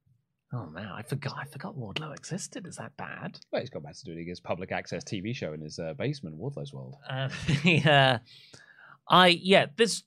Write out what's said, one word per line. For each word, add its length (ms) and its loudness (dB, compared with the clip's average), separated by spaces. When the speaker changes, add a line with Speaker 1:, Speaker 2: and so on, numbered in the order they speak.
Speaker 1:
Oh 140 -8
man, 220 -12
I 140 -10
forgot. 360 -6
I 60 -10
forgot 320 -12
Wardlow 380 -8
existed. 520 -10
Is 100 -14
that 200 -14
bad? 420 -10
Speaker 2:
Well, 100 -2
he's 80 -10
got 140 -10
back 120 -16
to 80 -20
doing 220 -10
his 140 -10
public 320 -6
access 320 -6
T 160 -6
V 120 -6
show 200 -6
in 80 -10
his, 180 -12
uh, 160 -6
basement, 420 -6
Wardlow's 360 -10
World. 240 -14
Speaker 1:
Uh, 200 -4
<laughs> 180 2
yeah, 540 6
I, 200 10
yeah. 380 6
This, 300 2